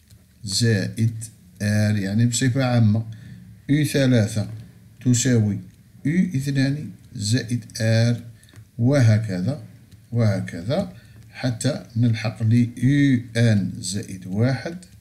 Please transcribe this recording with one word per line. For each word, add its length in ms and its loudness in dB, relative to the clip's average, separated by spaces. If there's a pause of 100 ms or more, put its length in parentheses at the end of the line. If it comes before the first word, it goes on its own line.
(440)
زائد 720 0 (480)
آر، 360 2
يعني 280 0
بصفة 380 0
عامة 420 2 (640)
أي 160 2
ثلاثة 640 2 (560)
تساوي 540 2 (460)
أي 300 0
اثنان 540 -2 (260)
زائد 500 -2 (160)
آر، 400 2 (560)
وهكذا 880 2 (480)
وهكذا 800 -2 (360)
حتى 560 -4 (120)
نلحق 460 0
ل 240 4 (100)
أي 480 4 (120)
ان 420 2
زائد 480 -10
واحد 500 -2 (240)